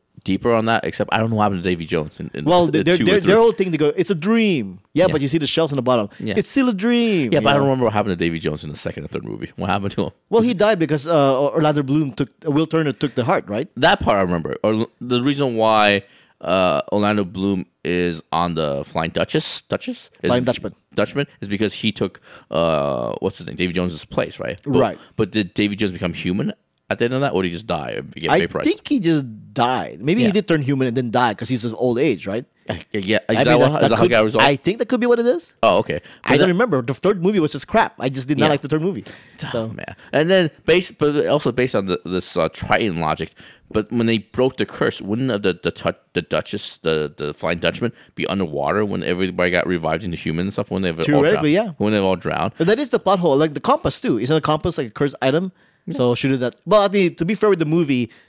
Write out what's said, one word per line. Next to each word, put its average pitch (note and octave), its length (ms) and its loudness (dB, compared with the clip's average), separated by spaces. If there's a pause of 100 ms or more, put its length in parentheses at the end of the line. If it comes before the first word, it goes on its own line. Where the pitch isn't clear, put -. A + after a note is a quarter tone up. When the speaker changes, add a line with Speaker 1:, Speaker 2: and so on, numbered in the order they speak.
(240)
Speaker 1:
deeper G2 300 0
on A2+ 120 2
that. A2+ 180 2
Except - 300 -4
I G2+ 60 2
don't A2+ 100 0
know A2+ 60 -2
what G#2+ 80 2
happened F#2+ 200 0
to F#2 60 0
Davy E2+ 160 -2
Jones D#2 340 -4
in, - 140 -10
in D2 120 -8
Speaker 2:
Well, F3 220 4
Speaker 1:
the D3+ 160 0
Speaker 2:
their, E3+ 140 2
Speaker 1:
two - 80 0
Speaker 2:
their, G3+ 120 4
Speaker 1:
or F#3+ 40 2
three. - 60 0
Speaker 2:
their G3+ 120 6
whole A3+ 120 6
thing, F#3+ 200 -2
they D#3 60 0
go, D3 180 2
"It's F#3 140 0
a G3 60 0
dream." E3 640 0 (140)
Yeah, E3+ 140 4
Speaker 1:
Yeah. D#3+ 40 0
Speaker 2:
but D3+ 100 0
you C#3 60 0
see D3 100 0
the D3 100 0
shells D#3+ 240 0
in C#3+ 40 -4
the C3 80 -2
bottom. A#2+ 260 0 (100)
Speaker 1:
Yeah. G#2+ 180 -6
Speaker 2:
It's - 120 -2
still C4 200 2
a A3+ 40 0
dream. G#3+ 600 0
Speaker 1:
Yeah, D3 60 2
Speaker 2:
You - 40 2
Speaker 1:
but C#3 60 2
I C#3 40 4
don't C#3+ 100 4
Speaker 2:
know? C#3 40 2
Speaker 1:
remember C3 180 2
what G#2+ 80 2
happened G2+ 240 0
to F2 80 0
Davy E2 140 0
Jones D2+ 240 -4
in D2+ 80 -10
the - 60 -12
second - 260 -8
and - 80 -14
third - 140 -6
movie. G#1+ 320 -10
What F#2+ 120 -4
happened G2 220 -2
to F#2+ 140 -4
him? - 60 -6 (180)
Speaker 2:
Well, A3 120 4
he A#3+ 120 2
died G#3 260 2
because, D3 280 -2
uh, C#3 340 4
Orlando D3 420 2
Bloom C#3 300 0
took, C3+ 160 -4 (160)
Will D#3 200 0
Turner D#3 280 0
took - 220 -6
the A#2 100 0
heart, E3 240 0
right? A#2 260 -4
Speaker 1:
That F3 240 4
part G#2+ 180 2
I G2 40 2
remember. E2+ 420 0
Or A2 240 0 (140)
the B2 200 0
reason C#3 340 0
why, G#2+ 480 4 (380)
uh, F2+ 400 2 (100)
Orlando G#2 340 2
Bloom F#2+ 400 -2 (200)
is F2 360 0 (100)
on E2+ 240 0
the D2 300 -2
Flying E2 260 -4
Duchess, - 520 -2
Duchess? - 460 -8 (120)
Is - 80 0
Speaker 2:
Flying B2 140 2
Dutchman. - 320 -4 (180)
Speaker 1:
Dutchman C#3 340 -2 (140)
is G2 60 -10
because G2+ 280 -2
he A2 180 -2
took, - 260 -4 (320)
uh, C#2+ 680 0
what's A2+ 180 -4
his E2+ 100 -14
name, - 80 -12
Davy F2+ 180 -2
Jones's F2 320 -4
place, - 340 -6
right? - 240 -8
But, C3 160 2
Speaker 2:
Right. G#2+ 180 0 (180)
Speaker 1:
but G#2 160 -2
did G#2 220 -2
Davy G#2 220 0
Jones F#2+ 180 -2
become F2+ 200 -4
human F#2 400 -4 (360)
at G2+ 100 -2
the A#2+ 60 2
end B2 80 -2
of C3 80 -2
that, B2 120 -2
or F#2 100 0
did F2+ 60 -2
he E2+ 40 -4
just G2+ 140 -10
die D2 300 -4
and C#2 140 -10
get - 200 -4
Speaker 2:
I D#3+ 80 4
Speaker 1:
vaporized? E2+ 280 -2
Speaker 2:
think G4+ 200 -4
he C#4 120 0
just D#3+ 240 2 (300)
died. G#2 480 -2
Maybe F3+ 200 0
he A3+ 60 4
Speaker 1:
Yeah. F#3+ 60 2
Speaker 2:
did G#3 140 0
turn D#3+ 140 2
human C3 260 0
and A#2 100 -2
then A#2+ 140 -2
die A#2+ 240 4
'cause A#2 140 -8
he's A#2+ 160 -2
of A2+ 120 -6
old A#2+ 220 0
age, C#3 260 0
right? A2 200 -4 (220)
Speaker 1:
Uh, G2+ 80 -6 (180)
yeah, G#2 240 0
is - 40 0 (160)
Speaker 2:
I B2+ 60 0
Speaker 1:
that B2 40 2
Speaker 2:
mean, A#2+ 120 6
Speaker 1:
what, C#3 120 4
Speaker 2:
that, D3+ 60 -2
Speaker 1:
is - 40 0
Speaker 2:
that C#3+ 80 4
Speaker 1:
that A2+ 60 4
how A2 60 2
Speaker 2:
could, A#2 40 6
Speaker 1:
it A#2 40 2
got A2 160 4
resolved? A2 200 2
Speaker 2:
I C#3+ 100 4
think F#3+ 240 -2
that A#3+ 80 -2
could B3 120 0
be A#3+ 80 2
what A#3+ 120 4
it A#3 60 0
is. D4 280 0 (100)
Speaker 1:
Oh, F#2+ 140 6
okay. F2+ 180 -2
Speaker 2:
I - 40 -6
Speaker 1:
But - 300 -10
Speaker 2:
don't C#3 100 4
Speaker 1:
that F#3 100 4
Speaker 2:
remember. F3 340 2
The C3 100 -4
third F3+ 300 0
movie G3+ 160 2
was D3+ 120 0
just - 160 -8
crap. - 320 0
I C3 100 -2
just C3 180 -4
did C#3+ 100 0
not C#3+ 80 2
Speaker 1:
Yeah. D#3 60 4
Speaker 2:
like C#3+ 100 0
the D3 60 -8
third D3+ 160 -2
movie. E3+ 220 -4 (380)
Speaker 1:
Oh, - 80 -10
Speaker 2:
So. A2+ 180 -4
Speaker 1:
man. - 260 -12 (180)
And D#3 160 2
then F3+ 220 4 (140)
based, F3 340 2
but D3 280 2
also C#3 240 2
based B2+ 240 0
on G2 120 0
the, F2 180 0
this, F2+ 320 -4
uh, D#2+ 120 2
Triton G2+ 500 -2
logic, D#2 320 -4 (400)
but G#2+ 200 -2
when A#2 140 0
they A2+ 140 2
broke B2+ 380 -2
the G2+ 100 -2
curse, - 340 -4
wouldn't A#2 280 -2
the, G#2 100 0
the, F#2 240 0
the E2+ 80 0
tu-, - 240 -4 (180)
the - 80 0
Duchess, - 560 -6
the, D#2 380 -2
the D2 180 -6
Flying E2+ 260 -4
Dutchman, E2+ 320 -4 (240)
be - 120 -6
underwater E2+ 580 -2
when F#2+ 180 -6
everybody F2+ 480 0
got F2 160 2
revived E2+ 360 -2
into E2 140 -6
human E2 300 -4
and G2+ 60 -6
stuff? - 160 -6
When F#2+ 140 -4
they've E2 140 -2
all E2 80 -2
Speaker 2:
Theoretically, D3 480 2
Speaker 1:
drowned? G#3+ 160 0
Speaker 2:
yeah. D#3 80 -12
Speaker 1:
When G#2+ 160 0
they've G2+ 100 2
all F#2+ 140 2
drowned? D#2+ 420 -4
Speaker 2:
But E3 80 2
that G#3+ 120 4
is C#4+ 100 -4
the A3+ 100 0
plot G3 200 2
hole. D#3 160 2
Like D3+ 200 2
the D3 40 -8
compass F#3 400 0
too. D3 200 0
Isn't C3 160 0
a D3+ 60 2
compass, D3+ 360 -2
like, C3 100 -4
a G#2+ 40 -14
cursed C#3+ 320 -2
item? E3 280 0 (360)
Speaker 1:
Yeah. D#3+ 100 -6
Speaker 2:
So B2 160 2
should C3 260 0
that? B2 160 -2 (120)
Well, G3+ 160 6
I G3+ 40 4
mean, F#3 280 2
to E3 100 -2
be G#3 80 -2
fair G#3+ 160 2
with F#3+ 80 4
the D#3+ 80 -2
movie, C#3+ 460 0 (180)